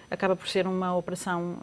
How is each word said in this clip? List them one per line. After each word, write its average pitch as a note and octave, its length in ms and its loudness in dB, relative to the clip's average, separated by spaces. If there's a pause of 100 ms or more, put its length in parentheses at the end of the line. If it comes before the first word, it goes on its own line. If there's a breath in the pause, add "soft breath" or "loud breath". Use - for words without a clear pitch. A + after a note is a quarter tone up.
(100)
acaba F#3 240 2
por - 140 -4
ser F#3 180 2
uma F#3 300 0
operação, F3 680 -2